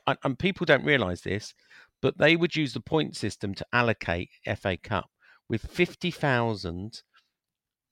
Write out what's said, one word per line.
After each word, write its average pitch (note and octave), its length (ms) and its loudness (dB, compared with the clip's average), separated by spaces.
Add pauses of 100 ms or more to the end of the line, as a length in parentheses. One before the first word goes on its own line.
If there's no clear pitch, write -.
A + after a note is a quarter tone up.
and, C3+ 160 2
and C3+ 160 -2
people F3+ 280 -2
don't C#3 180 4
realise A2+ 380 2
this, F#2+ 320 -6 (480)
but - 160 2
they D#3 180 6
would E3+ 180 0
use D3 200 -2
the B2+ 60 -8
point D3+ 360 -2
system G2 380 -6
to - 180 -10
allocate A2 560 2 (160)
F G#2+ 220 -4
A F#2 100 0
Cup - 320 -4 (400)
with A#2 140 -2
fifty - 480 -2
thousand A2 920 -2 (880)